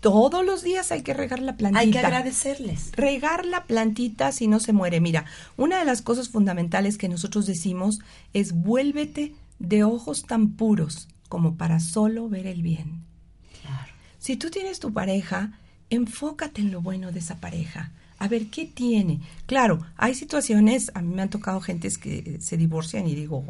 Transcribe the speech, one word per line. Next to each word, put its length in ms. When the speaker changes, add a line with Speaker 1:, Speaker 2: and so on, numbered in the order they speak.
Speaker 1:
todos 440
los 160
días 300
hay 100
que 140
regar 240
la 180
plantita. 220
Speaker 2:
Hay 100
que 80
agradecerles. 920
Speaker 1:
Regar 520
la 200
plantita 720
si 140
no 120
se 120
muere. 300
Mira, 240
una 220
de 60
las 180
cosas 260
fundamentales 680
que 100
nosotros 380
decimos 540
es: 180
"Vuélvete 840
de 280
ojos 400
tan 260
puros 560
como 260
para 240
solo 500
ver 160
el 160
bien". 420
Speaker 2:
Claro. 280
Speaker 1:
Si 160
tú 160
tienes 280
tu 140
pareja, 680
enfócate 720
en 100
lo 100
bueno 300
de 80
esa 200
pareja. 520
A 80
ver, 200
¿qué 180
tiene? 560
Claro, 400
hay 160
situaciones, 800
a 80
mí 140
me 80
han 60
tocado 320
gentes 360
que 440
se 160
divorcian 500
y 80
digo 340